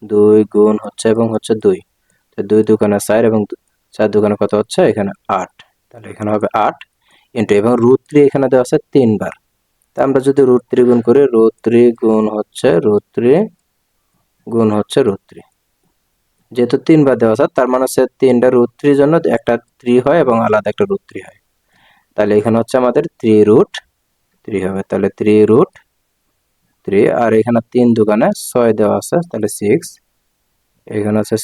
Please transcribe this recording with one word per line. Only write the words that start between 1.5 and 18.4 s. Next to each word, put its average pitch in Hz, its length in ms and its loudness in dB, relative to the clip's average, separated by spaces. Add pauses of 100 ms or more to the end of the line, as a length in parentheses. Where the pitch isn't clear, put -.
দুই, 95 140 0 (540)
তো - 60 -20 (120)
দুই 107 180 2
দুগুণে 104 380 0
চার 110 240 0
এবং 110 100 0 (540)
চার 107 200 -2
দুগুণে 104 280 0
কত 101 180 -4
হচ্ছে - 200 -4 (100)
এখানে 98 220 -4 (280)
আট, - 120 -12 (380)
তাহলে 113 220 -20
এখানে 104 220 -8
হবে 104 140 -2 (180)
আট 160 120 -6 (600)
into, 104 220 0
এবং 117 120 0 (120)
root 127 240 4
three 147 200 2
এখানে 139 240 -2
দেওয়া 127 140 2
আছে - 100 -2 (180)
তিনবার, - 380 0 (640)
তা - 120 -14
আমরা 135 200 0
যদি 139 140 0 (100)
root 120 200 2
three 123 180 2
গুণ 120 180 2
করি, 123 140 4 (140)
root 113 200 2 (100)
three 120 240 4 (140)
গুণ 110 220 0 (120)
হচ্ছে, - 320 -4 (180)
root 104 180 0 (100)
three 123 240 2 (1120)
গুণ 113 240 0
হচ্ছে - 220 -4 (100)
root 196 200 -4
three, - 180 -20 (1040)
যেহেতু 123 240 -2 (120)
তিনবার 143 340 4
দেওয়া 110 140 2
আছে, 143 100 0 (100)
তার 127 160 0
মানে 127 140 0
হচ্ছে - 160 -2 (180)
তিনটা 127 360 2